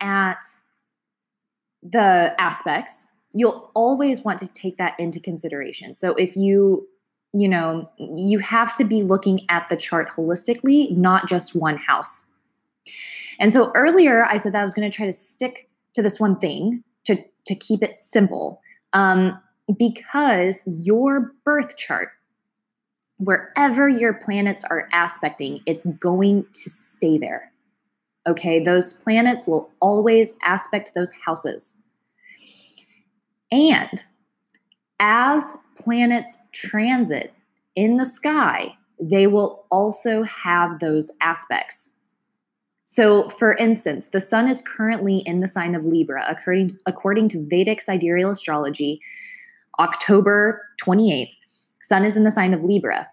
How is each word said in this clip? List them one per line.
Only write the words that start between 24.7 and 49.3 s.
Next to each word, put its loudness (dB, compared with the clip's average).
aspecting, -2
it's -4
going 2
to -6
stay 0
there. -10
Okay, 0
those 2
planets 0
will -2
always 4
aspect -2
those -4
houses. -6
And 2
as 2
planets -2
transit -2
in 2
the 0
sky, -2
they 4
will 0
also 0
have 0
those -2
aspects. -4
So, 4
for 2
instance, 0
the -2
sun 0
is -2
currently -2
in -4
the -2
sign -4
of -6
Libra. -2
According, -2
according 0
to -8
Vedic 0
sidereal 0
astrology, -4